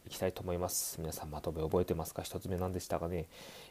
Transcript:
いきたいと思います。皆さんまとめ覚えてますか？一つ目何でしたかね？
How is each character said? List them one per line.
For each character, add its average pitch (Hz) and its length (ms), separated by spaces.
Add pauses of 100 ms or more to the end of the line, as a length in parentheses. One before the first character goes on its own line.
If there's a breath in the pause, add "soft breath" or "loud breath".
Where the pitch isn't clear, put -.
い - 40
き - 80
た 92 100
い 92 40
と - 100
思 90 100
い 87 60
ま 90 100
す。 - 320
皆 80 120
さ - 120
ん 76 80
ま 76 80
と 85 100
め 80 100
覚 80 200
え 90 40
て 90 80
ま 80 140
す - 80
か？ - 80
一 - 160
つ 90 100
目 92 80
何 92 160
で 92 60
し - 80
た 82 140
か 85 80
ね？ 87 180 (440 loud breath)